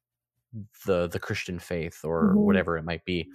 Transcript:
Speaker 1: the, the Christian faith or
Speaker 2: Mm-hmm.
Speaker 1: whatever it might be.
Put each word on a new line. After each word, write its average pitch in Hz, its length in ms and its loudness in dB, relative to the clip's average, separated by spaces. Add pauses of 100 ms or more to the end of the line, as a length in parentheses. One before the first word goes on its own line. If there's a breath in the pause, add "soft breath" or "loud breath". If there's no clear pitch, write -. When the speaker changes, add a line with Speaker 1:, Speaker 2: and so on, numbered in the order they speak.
(840)
Speaker 1:
the, 90 220 2
the 87 140 -6
Christian - 400 -6
faith 82 440 -6
or 82 260 2
Speaker 2:
Mm-hmm. 202 100 6
Speaker 1:
whatever 90 360 4
it 80 80 -6
might 85 200 -4
be. 87 300 -2